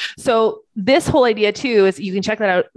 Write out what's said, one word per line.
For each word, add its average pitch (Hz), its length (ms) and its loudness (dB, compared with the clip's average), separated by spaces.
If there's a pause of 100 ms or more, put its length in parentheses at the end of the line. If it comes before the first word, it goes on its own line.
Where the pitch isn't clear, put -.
(180)
So 226 460 0 (120)
this 254 320 0
whole 277 160 4
idea 214 260 0
too 208 360 2
is 190 120 -2
you 190 140 -8
can 196 80 -4
check 214 200 -4
that 208 100 0
out, 185 160 0 (100)